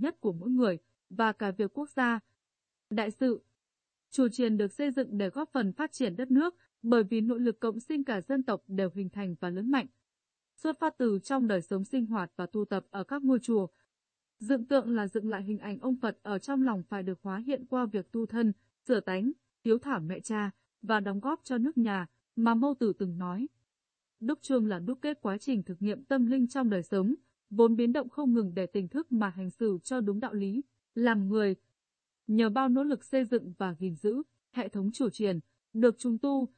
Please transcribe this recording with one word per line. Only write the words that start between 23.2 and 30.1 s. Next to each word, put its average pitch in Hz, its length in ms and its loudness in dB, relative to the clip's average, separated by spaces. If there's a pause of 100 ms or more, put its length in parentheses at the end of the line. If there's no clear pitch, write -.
Đúc 254 220 -2
chuông 247 240 2
là 196 120 -2
đúc 220 240 -6
kết 294 200 -4
quá 202 160 -2
trình 226 240 -2
thực 185 200 -10
nghiệm 208 220 -2
tâm 262 220 2
linh 247 220 2
trong 254 220 0
đời 185 120 0
sống, 196 320 0 (360)
vốn 226 260 6
biến 240 160 4
động 254 160 -2
không 277 240 0
ngừng 202 220 2
để 185 120 -2
tỉnh 185 220 -4
thức 302 240 -6
mà 214 160 2
hành 185 220 -6
xử 202 320 0
cho 254 180 -4
đúng 202 200 0